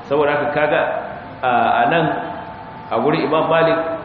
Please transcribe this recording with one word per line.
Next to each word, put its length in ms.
Saboda 280
haka 220
kaga 280
a, 80
a 60
nan 160
a 120
gurin 300
Imam 220
Malik 280